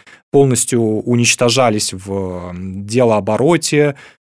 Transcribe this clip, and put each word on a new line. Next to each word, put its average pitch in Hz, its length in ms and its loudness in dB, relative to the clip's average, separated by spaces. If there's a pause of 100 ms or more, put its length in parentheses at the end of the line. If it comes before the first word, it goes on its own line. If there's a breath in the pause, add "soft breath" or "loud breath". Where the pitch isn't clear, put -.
(300 loud breath)
полностью 131 520 2
уничтожались 113 1080 0
в, 95 580 -8
м, 95 360 -12
делообороте, 123 1080 2 (260 loud breath)